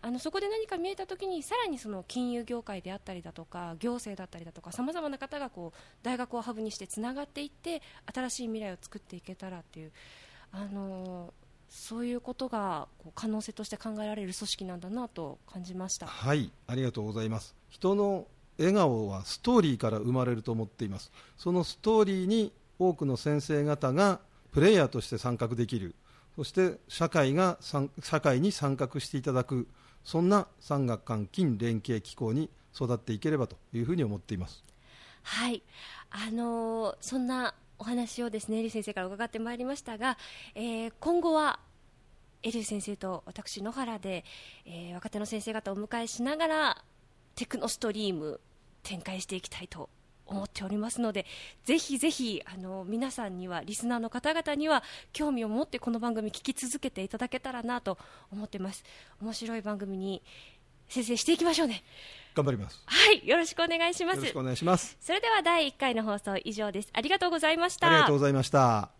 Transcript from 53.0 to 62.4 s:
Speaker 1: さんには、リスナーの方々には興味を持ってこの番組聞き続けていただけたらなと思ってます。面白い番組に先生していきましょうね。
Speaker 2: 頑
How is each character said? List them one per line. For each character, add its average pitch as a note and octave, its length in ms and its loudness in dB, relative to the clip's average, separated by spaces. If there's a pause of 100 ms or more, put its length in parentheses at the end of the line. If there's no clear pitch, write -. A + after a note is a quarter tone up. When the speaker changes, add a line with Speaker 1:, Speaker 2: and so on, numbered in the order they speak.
Speaker 1:
さ A#3 160 -6
ん F#3 100 -6
に F#3 100 -6
は、 F3 160 -4
リ G#3 120 -6
ス - 100 -4
ナ A#3+ 120 2
ー - 20 0
の A3+ 100 -4
方 D4 240 0
々 D#4 220 0
に D4 120 0
は C#4+ 160 4 (300)
興 D4+ 180 0
味 A#3+ 140 0
を G#3+ 40 -2
持 A#3 140 2
っ - 40 -2
て - 100 -6
こ - 140 -2
の A3+ 80 0
番 A#3 160 0
組 G#3+ 160 -2
聞 - 100 -10
き - 120 -2
続 B3+ 260 -4
け C4 100 -2
て F#3+ 140 -6
い G3 60 -4
た A3+ 80 -6
だ B3 120 -2
け B3+ 100 -4
た C4 120 -8
ら B3 120 -6
な B3 160 -2
と F#3+ 180 -2 (340)
思 G#3 120 -8
っ G#3+ 40 -8
て G3+ 120 -10
ま F#3+ 140 -4
す。 - 100 -14 (380)
面 A3 120 -6
白 A3+ 220 -6
い A3+ 60 -4
番 G#3 160 -4
組 G3 200 -6
に F#3+ 240 -4 (680)
先 B3 140 -2
生 A#3 120 0
し - 80 0
て D#4 80 4
い E4+ 60 8
き E4 80 2
ま E4+ 80 6
し D#4+ 80 4
ょ D#4+ 40 6
う - 20 2
ね。 G#3+ 160 -4 (520)
Speaker 2:
頑 D3 100 4